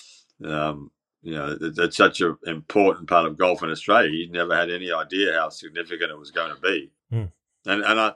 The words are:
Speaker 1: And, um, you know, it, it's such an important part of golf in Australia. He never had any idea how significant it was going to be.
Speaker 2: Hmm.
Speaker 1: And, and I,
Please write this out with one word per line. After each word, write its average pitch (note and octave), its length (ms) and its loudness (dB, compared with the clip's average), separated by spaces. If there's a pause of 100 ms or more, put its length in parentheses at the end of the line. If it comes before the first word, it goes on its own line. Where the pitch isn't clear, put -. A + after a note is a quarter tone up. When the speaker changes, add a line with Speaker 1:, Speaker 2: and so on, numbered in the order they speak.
(400)
Speaker 1:
And, D#2 120 -8
um, D2+ 380 -4 (320)
you E2 120 -8
know, D2+ 260 -4
it, D#2+ 180 -6
it's F2 180 2
such G2 240 4
an E2+ 160 0 (100)
important F2 640 0
part E2+ 180 6
of D#2 120 -6
golf F2+ 240 2
in D#2+ 80 -2
Australia. G2 400 4
He E2 200 -4
never F2 240 0
had E2+ 160 2
any F2+ 220 -6
idea E2+ 420 0
how D#2+ 140 0
significant E2 640 -8
it D2+ 80 -14
was C#2+ 120 -20
going E2 240 -4
to - 60 -20
be. E2 300 -2 (200)
Speaker 2:
Hmm. A2+ 140 -2 (420)
Speaker 1:
And, G2+ 160 -2
and G#2+ 180 2
I, G#2+ 160 2